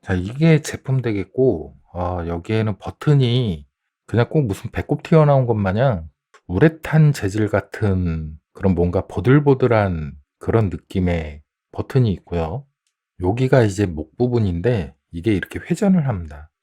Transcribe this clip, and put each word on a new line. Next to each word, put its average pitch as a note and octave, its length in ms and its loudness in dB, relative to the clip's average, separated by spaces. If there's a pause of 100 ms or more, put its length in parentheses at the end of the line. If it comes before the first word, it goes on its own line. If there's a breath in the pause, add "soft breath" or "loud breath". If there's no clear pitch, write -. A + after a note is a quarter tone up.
자, F#2+ 120 -4
이게 C#3+ 480 2
제품 - 400 -4
되겠고, G#2 720 -2 (160)
아, F2 340 -4
여기에는 G#2 520 -2
버튼이 B2 880 0 (400)
그냥 A2+ 220 0
꼭 D3 180 0
무슨 F#2+ 240 -6
배꼽 - 320 -4
튀어나온 C#3+ 440 4
것 A#2 80 0
마냥 G2+ 540 0 (380)
우레탄 D3+ 640 4
재질 G#2 360 -2
같은 F2 920 -2 (140)
그런 F#2+ 220 0
뭔가 F2 320 0
보들보들한 A2+ 1040 2 (260)
그런 G#2 320 0
느낌의 E2+ 720 -4 (300)
버튼이 A#2 400 0
있고요. E2+ 540 -6 (560)
여기가 B2+ 400 2
이제 G2+ 240 0
목 D#2 300 -8
부분인데, G#2+ 800 -2 (180)
이게 F2 220 -2
이렇게 F#2 240 -4
회전을 F3 500 0
합니다. D#2 420 -10 (120)